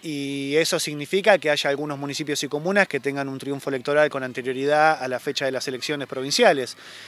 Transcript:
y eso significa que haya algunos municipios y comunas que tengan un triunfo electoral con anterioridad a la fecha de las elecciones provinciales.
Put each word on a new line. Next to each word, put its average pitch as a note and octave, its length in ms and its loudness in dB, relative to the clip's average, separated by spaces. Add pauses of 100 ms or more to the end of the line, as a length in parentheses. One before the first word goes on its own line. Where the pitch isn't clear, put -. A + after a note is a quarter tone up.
y C#3 520 -4
eso D#3+ 240 4
significa F3 600 2
que D3+ 100 0
haya D3 220 2
algunos C#3+ 260 -4
municipios C#3+ 460 -4
y D3 40 -4
comunas F3 400 2
que C#3+ 120 -4
tengan C#3 280 -4
un C3+ 120 -8
triunfo C#3 320 -4
electoral C#3+ 400 2
con C#3 100 -6
anterioridad C3+ 840 2
a B2+ 40 -4
la B2+ 120 -4
fecha C#3+ 260 -4
de C3 60 0
las B2+ 160 -4
elecciones C#3 400 -4
provinciales. C#3 680 2 (300)